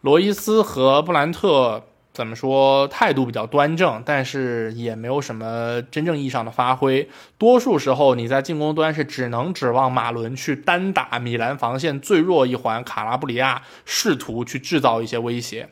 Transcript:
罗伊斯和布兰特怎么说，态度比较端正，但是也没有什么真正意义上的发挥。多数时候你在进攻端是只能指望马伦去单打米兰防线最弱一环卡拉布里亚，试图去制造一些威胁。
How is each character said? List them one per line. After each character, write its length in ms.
罗 180
伊 100
斯 300
和 400
布 120
兰 200
特 500
怎 140
么 100
说， 520
态 260
度 100
比 80
较 140
端 280
正， 300
但 180
是 520
也 200
没 140
有 140
什 120
么 460
真 140
正 100
意 120
义 20
上 160
的 60
发 260
挥。 320
多 200
数 200
时 160
候 200
你 140
在 140
进 160
攻 160
端 180
是 100
只 280
能 240
指 160
望 200
马 200
伦 260
去 180
单 380
打 260
米 200
兰 180
防 240
线 180
最 220
弱 260
一 80
环 300
卡 200
拉 120
布 100
里 100
亚， 260
试 280
图 300
去 140
制 200
造 220
一 60
些 100
威 240
胁。 320